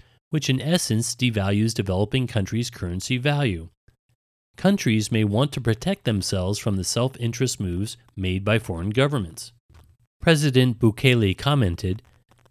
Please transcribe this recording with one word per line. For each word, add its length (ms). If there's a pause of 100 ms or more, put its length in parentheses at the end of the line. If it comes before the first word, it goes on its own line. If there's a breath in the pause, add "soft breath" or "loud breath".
(300 soft breath)
which 200
in 100
essence 560
devalues 580
developing 540
countries' 420
currency 460
value. 540 (880)
Countries 520
may 140
want 300
to 80
protect 420
themselves 560
from 160
the 80
self-interest 800
moves 340 (220 soft breath)
made 260
by 160
foreign 300
governments. 640 (680)
President 600
Bukele 580
commented, 640 (500)